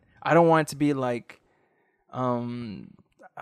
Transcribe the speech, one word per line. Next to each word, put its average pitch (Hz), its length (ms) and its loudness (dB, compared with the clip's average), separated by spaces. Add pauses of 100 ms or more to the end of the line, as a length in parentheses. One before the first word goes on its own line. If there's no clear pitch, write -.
(240)
I 143 100 0
don't 165 140 6
want 160 200 4
it - 40 -12
to 151 40 -10
be 147 180 0
like, 123 460 -6 (720)
um, 120 800 -6 (500)